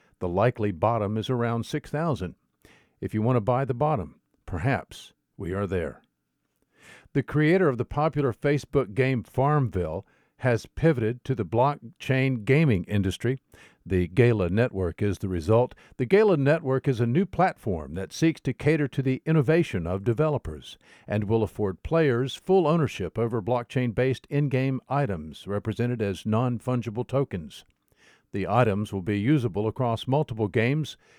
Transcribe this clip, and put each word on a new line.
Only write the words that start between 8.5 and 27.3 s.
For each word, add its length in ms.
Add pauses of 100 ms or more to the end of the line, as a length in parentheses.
game 280
Farmville 840 (360)
has 260
pivoted 580
to 100
the 120
blockchain 1000
gaming 400
industry. 560 (460)
The 220
Gala 420
Network 500
is 180
the 100
result. 460 (220)
The 80
Gala 320
Network 520
is 120
a 60
new 180
platform 720
that 180
seeks 300
to 100
cater 360
to 120
the 240
innovation 640
of 180
developers 720 (300)
and 180
will 200
afford 400
players 500
full 320
ownership 500
over 240
blockchain-based 880
in-game 520 (100)
items 560
represented 560
as 240
non-fungible 800
tokens. 580 (680)